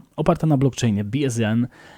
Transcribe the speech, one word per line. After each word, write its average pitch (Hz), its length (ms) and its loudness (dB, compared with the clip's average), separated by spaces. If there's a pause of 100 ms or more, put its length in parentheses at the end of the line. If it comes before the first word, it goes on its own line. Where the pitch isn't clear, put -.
(160)
oparta 160 320 0
na 147 100 4
blockchainie 117 460 0
B 104 220 -4
S 117 140 -2
N, 113 280 0 (300)